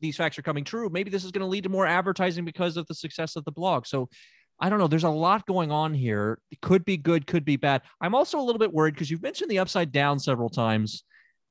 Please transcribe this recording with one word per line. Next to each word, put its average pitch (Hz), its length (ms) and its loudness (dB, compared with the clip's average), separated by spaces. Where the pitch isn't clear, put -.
these 156 160 -4
facts 160 220 -2
are - 20 -12
coming 147 220 -4
true, 226 260 -6
maybe 185 220 -4
this 190 120 -4
is 185 60 -12
gonna 190 160 -4
lead 190 200 -4
to 190 40 -2
more 190 160 2
advertising 175 600 0
because 170 320 -4
of 165 100 -8
the 160 80 -10
success 160 400 -8
of 151 100 -8
the 156 60 -6
blog. 165 340 -2
So, 131 240 -4
I 175 100 0
don't 208 100 2
know. 175 80 4
There's 156 160 2
a 170 60 4
lot 170 360 2
going 180 260 0
on 156 220 0
here. 113 460 0
It - 120 -18
could 180 220 4
be 190 140 0
good, 160 300 2
could 156 180 0
be 143 120 2
bad. 139 260 2
I'm 185 140 0
also 294 240 2
a - 20 0
little 240 160 0
bit 208 160 2
worried 156 240 2
'cause 156 100 -4
you've 165 140 -4
mentioned 285 300 -6
the 196 80 2
Upside 180 320 0
Down 143 260 2
several 120 320 0
times. 110 540 0